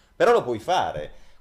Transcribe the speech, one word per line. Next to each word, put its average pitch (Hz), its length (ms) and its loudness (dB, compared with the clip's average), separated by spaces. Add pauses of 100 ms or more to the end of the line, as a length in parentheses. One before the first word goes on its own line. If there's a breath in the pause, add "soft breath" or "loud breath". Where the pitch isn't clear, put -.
(160 soft breath)
Però 196 160 4
lo 226 120 4
puoi 117 160 -4
fare. 82 640 -4 (180 soft breath)